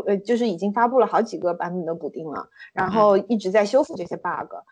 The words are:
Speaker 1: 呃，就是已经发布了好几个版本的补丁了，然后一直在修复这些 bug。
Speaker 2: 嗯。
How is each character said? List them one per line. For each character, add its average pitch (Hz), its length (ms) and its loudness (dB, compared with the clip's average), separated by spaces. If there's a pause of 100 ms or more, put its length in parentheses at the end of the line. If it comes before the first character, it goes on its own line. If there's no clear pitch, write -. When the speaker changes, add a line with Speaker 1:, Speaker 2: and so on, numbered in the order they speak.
Speaker 1:
呃， 202 120 2
就 233 180 -2
是 233 100 0
已 185 100 -2
经 196 160 -2
发 233 140 2
布 254 140 2
了 214 60 6
好 170 140 2
几 226 180 -4
个 175 140 -2
版 175 220 -6
本 180 100 -6
的 160 100 -4
补 165 160 -8
丁 - 200 -12
了， 107 180 -10 (240)
然 - 180 -2
后 208 260 6
一 202 200 0
直 190 140 -2
在 208 160 4
修 262 160 4
复 302 140 -4
这 180 80 -8
些 175 120 -10
bug。 - 360 -8
Speaker 2:
嗯。 - 200 -16